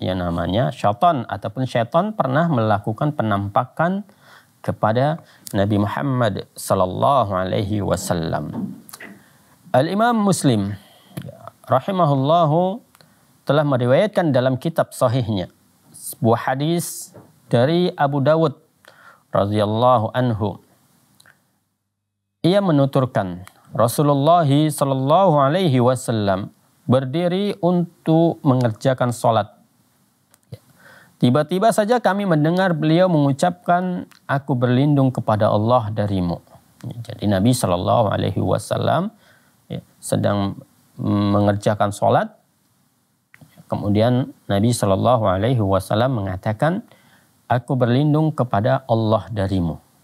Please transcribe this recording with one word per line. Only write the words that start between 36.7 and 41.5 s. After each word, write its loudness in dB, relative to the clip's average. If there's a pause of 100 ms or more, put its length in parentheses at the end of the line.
Ya, -12
jadi -2
Nabi 2
Sallallahu 0
Alaihi -2
Wasallam, -2 (560)
ya, -10 (240)
sedang -2 (400)
mengerjakan 0